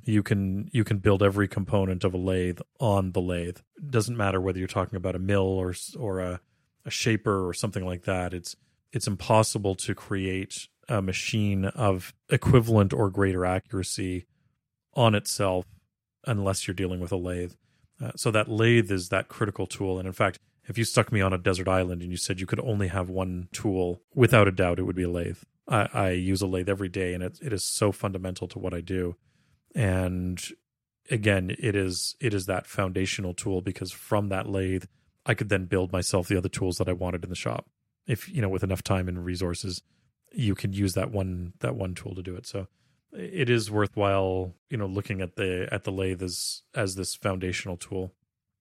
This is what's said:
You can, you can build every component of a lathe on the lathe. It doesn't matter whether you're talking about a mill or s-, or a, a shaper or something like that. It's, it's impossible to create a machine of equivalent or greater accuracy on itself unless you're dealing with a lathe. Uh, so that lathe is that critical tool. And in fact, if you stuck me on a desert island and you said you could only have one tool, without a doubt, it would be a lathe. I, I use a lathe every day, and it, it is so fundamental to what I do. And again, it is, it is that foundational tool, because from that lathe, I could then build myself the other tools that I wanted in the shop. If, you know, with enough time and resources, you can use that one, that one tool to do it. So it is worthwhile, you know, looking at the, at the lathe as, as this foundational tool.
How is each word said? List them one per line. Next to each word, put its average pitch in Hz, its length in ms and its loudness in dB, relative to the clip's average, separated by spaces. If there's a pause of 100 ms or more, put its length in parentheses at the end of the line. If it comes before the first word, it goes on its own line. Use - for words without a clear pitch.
You 104 180 4
can, 98 500 0
you 110 120 4
can 107 140 0
build 98 240 6
every 98 260 6
component 95 560 0
of 92 80 2
a 90 60 -2
lathe 90 420 0 (200)
on 98 320 2
the 92 80 0
lathe. 87 380 -2 (180)
It 143 140 -12
doesn't 117 260 0
matter 98 240 2
whether 92 180 0
you're 92 100 -2
talking 95 280 -2
about 90 180 -2
a 90 40 -4
mill 98 240 4
or 92 280 0
s-, - 280 -10
or 98 220 -4
a, 90 200 -4 (440)
a 117 60 -10
shaper 101 560 0
or 87 80 -4
something 98 300 -4
like 90 200 -6
that. 90 300 -2
It's, - 220 -10 (360)
it's - 140 -4
impossible 104 720 2
to - 180 -4
create 95 720 -4 (200)
a 107 120 0
machine 95 680 0
of 98 460 0 (160)
equivalent 113 640 6
or 101 180 2
greater 92 360 2
accuracy 92 800 -2 (680)
on 113 200 6
itself 95 520 0 (600)
unless 98 400 0
you're 95 80 -2
dealing 92 260 -2
with 87 120 -6
a 98 40 2
lathe. 90 360 -4 (500)
Uh, 113 140 -6
so - 140 -2
that 107 180 2
lathe 113 420 6
is 92 180 -2
that 98 200 -2
critical 98 380 -4
tool. 95 320 -4
And 92 80 -6
in 92 60 -6
fact, 95 260 0 (300)
if 104 80 -8
you 113 80 0
stuck - 260 2
me 107 100 2
on 95 120 4
a 92 60 2
desert 90 300 0
island 90 340 0
and 87 80 -8
you 90 60 -6
said 92 240 -4
you 92 60 -6
could - 140 -2
only 101 280 0
have 92 200 -2
one 92 440 -4
tool, 92 500 0 (120)
without 113 340 8
a 95 40 4
doubt, 90 260 2
it 92 40 -2
would 92 140 -2
be 92 80 -2
a 87 60 -2
lathe. 87 280 -4 (280)
I, 104 260 2
I 95 180 2
use 92 320 0
a 98 40 2
lathe 92 220 -2
every 95 200 0
day, 90 260 -2
and 90 80 -6
it, 92 180 -6
it 131 120 -6
is 95 120 -2
so - 280 2
fundamental 92 560 -6
to - 100 -12
what 92 160 -4
I 87 60 -4
do. 90 360 -4 (580)
And 92 680 0 (680)
again, 101 480 2
it 104 160 0
is, 92 460 -2
it 113 140 0
is 92 120 -2
that 92 200 -2
foundational 95 680 -2
tool, 92 280 -2
because 90 300 -6
from 104 380 -2
that 95 200 -4
lathe, 95 360 0 (400)
I 120 100 2
could 104 140 -2
then 95 180 2
build 92 260 0
myself 90 360 0
the 101 80 2
other 90 120 0
tools 90 300 -2
that 90 100 0
I 90 40 0
wanted 90 320 -4
in 90 60 -8
the 87 60 -8
shop. - 340 -6 (360)
If, - 220 -4
you 127 140 -2
know, 98 60 2
with 95 160 -2
enough 92 180 -2
time 92 260 0
and 90 160 -6
resources, 87 580 -4 (500)
you 107 220 0
can - 180 -2
use 98 220 0
that 95 160 0
one, 92 500 -4
that 123 160 -4
one 92 180 -4
tool 95 200 -10
to 92 80 -8
do 90 120 -10
it. 87 120 -12
So 95 200 -6 (460)
it 180 360 -4
is 113 220 2
worthwhile, 98 840 2 (140)
you 131 80 -6
know, 104 100 -4
looking 95 340 -4
at 87 160 -6
the, 92 360 -2
at 98 120 -4
the 101 80 -4
lathe 95 300 -2
as, - 400 -6 (120)
as 95 220 -2
this 92 180 -6
foundational 92 640 -4
tool. 92 380 -8 (460)